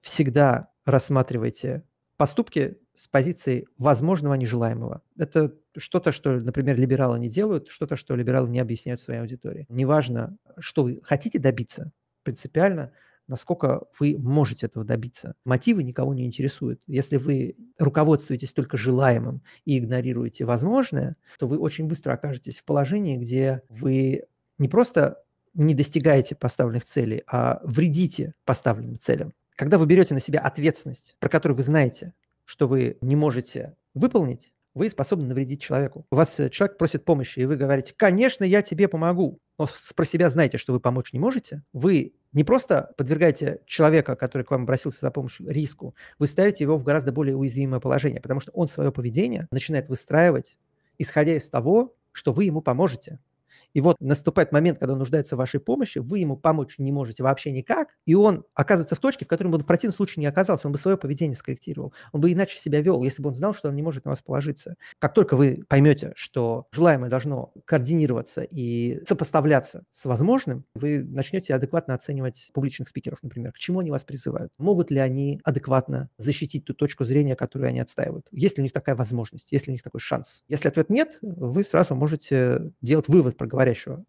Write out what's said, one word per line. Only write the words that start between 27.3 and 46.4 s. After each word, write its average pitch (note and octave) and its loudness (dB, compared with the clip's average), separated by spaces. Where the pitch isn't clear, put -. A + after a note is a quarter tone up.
вредите D#3+ 0
поставленным A#2+ -2
целям. D#3 -2
Когда D#3 2
вы D#3+ 6
берёте E3+ 6
на C3+ 0
себя D3 -2
ответственность, - -4
про - -2
которую D3 2
вы C3 -2
знаете, D3 0
что - -2
вы B2+ 0
не C3 2
можете C#3+ -2
выполнить, C#3+ 0
вы G#3 0
способны C#3+ -2
навредить C3 -4
человеку. - -4
У C3 0
вас, D#3 2
э, C#3 0
человек G3+ -2
просит D3+ -2
помощи, C3+ 0
и B2+ 2
вы C#3+ 0
говорите: C3+ 0
"Конечно, G#3 2
я G3 4
тебе F#3 2
помогу". E3+ 0
Но D3+ 0
с-, - -10
про E3 0
себя E3+ 2
знаете, C#3 2
что - -4
вы A#2+ 0
помочь B2+ -2
не C3 -4
можете. G#3 -2
Вы D3+ 0
не D3 4
просто E3+ 2
подвергаете D3 0
человека, D#3 4
который B2+ -4
к - -10
вам B2+ 0
обратился B2+ -2
за C3+ -2
помощью, - -10
риску, C#3+ -6
вы D3 2
ставите G3 2